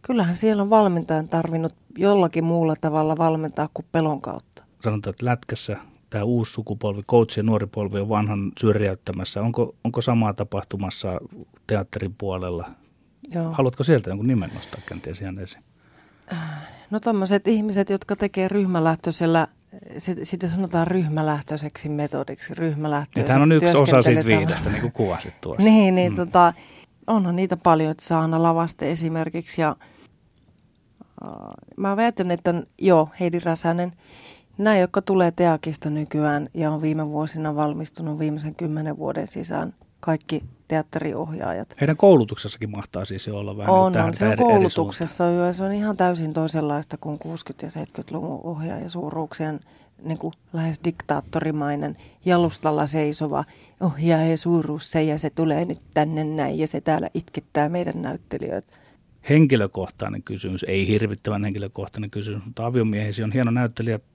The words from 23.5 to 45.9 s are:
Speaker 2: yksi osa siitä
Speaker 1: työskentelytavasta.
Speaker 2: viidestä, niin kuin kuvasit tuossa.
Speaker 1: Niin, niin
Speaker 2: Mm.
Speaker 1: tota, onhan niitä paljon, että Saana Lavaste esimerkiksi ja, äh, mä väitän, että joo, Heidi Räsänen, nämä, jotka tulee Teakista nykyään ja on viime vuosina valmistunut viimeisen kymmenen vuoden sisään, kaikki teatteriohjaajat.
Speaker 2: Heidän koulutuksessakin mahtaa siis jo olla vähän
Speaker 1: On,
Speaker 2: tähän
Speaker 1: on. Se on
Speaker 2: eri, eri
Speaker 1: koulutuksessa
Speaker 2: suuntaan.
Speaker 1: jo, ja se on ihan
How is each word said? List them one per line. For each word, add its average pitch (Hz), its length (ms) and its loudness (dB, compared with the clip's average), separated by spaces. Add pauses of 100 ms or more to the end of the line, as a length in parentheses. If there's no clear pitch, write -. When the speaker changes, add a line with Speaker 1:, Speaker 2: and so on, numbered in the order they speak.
Speaker 2:
yksi 160 160 6
osa 170 80 6
siitä 139 180 8
Speaker 1:
työskentelytavasta. 113 440 6
Speaker 2:
viidestä, 98 320 0
niin 104 120 -2
kuin 117 100 -2
kuvasit 90 500 -4
tuossa. 190 220 -2
Speaker 1:
Niin, 208 320 8
niin 180 160 4
Speaker 2:
Mm. - 40 -2
Speaker 1:
tota, 175 380 6 (540)
onhan 190 280 2
niitä 185 220 0
paljon, 160 340 4
että - 140 -8
Saana 160 380 2
Lavaste 165 480 0
esimerkiksi 160 680 -4
ja, 151 140 0 (1500)
äh, - 40 -14 (480)
mä 196 180 0
väitän, 214 360 0
että 175 320 0 (180)
joo, 160 280 6 (100)
Heidi 175 200 0
Räsänen, 170 520 -2 (680)
nämä, 208 200 4
jotka 180 240 2
tulee 185 300 4
Teakista 160 580 0
nykyään 151 640 -2
ja 156 180 -2
on 156 100 -2
viime 156 280 -2
vuosina 151 460 -4
valmistunut 151 640 -4
viimeisen 151 360 -4
kymmenen 156 420 -6
vuoden 151 300 -6
sisään, 170 460 -8 (260)
kaikki - 440 -4 (320)
teatteriohjaajat. 156 1040 -6
Speaker 2:
Heidän 151 160 2
koulutuksessakin 113 760 4
mahtaa 98 340 -8
siis 95 220 -10
jo 101 100 -6
olla 101 200 -8
vähän 104 160 2
Speaker 1:
On, 185 200 6
Speaker 2:
tähän 165 140 2
Speaker 1:
on. 165 80 -2
Se 202 100 0
on 220 60 4
Speaker 2:
eri, 220 120 2
eri 233 100 6
Speaker 1:
koulutuksessa 175 640 2
Speaker 2:
suuntaan. 175 220 2
Speaker 1:
jo, 175 60 2
ja 180 80 0
se 185 100 -6
on 196 80 -2
ihan 208 260 -2